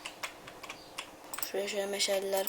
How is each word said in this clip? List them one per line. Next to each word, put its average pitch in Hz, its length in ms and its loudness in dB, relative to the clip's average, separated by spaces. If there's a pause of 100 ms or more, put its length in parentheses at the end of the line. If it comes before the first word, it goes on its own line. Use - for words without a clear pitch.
(1500)
Şuraya 196 160 2
şöyle 208 180 2
meşaleler 196 640 4